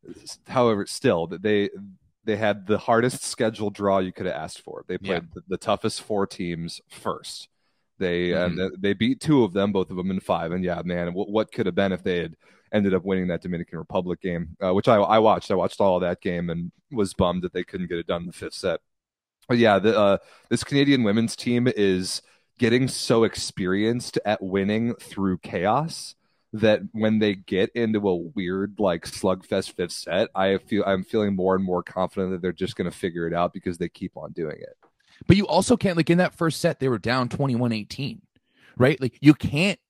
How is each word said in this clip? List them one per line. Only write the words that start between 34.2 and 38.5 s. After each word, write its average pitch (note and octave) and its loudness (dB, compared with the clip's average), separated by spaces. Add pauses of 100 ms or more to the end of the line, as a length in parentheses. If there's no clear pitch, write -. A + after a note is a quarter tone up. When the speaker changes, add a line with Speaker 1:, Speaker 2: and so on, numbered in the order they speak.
Speaker 1:
doing D2+ -8
it. - -20 (500)
Speaker 2:
But - 10
you G3+ 2
also F#3 2
can't, F3+ -2
like, E3 0
in F3 4
that F3+ 0
first - -4
set, E3 0
they C3 -2
were A#2+ 0
down B2 -2
twenty-one B2 -2
eighteen, - -10 (560)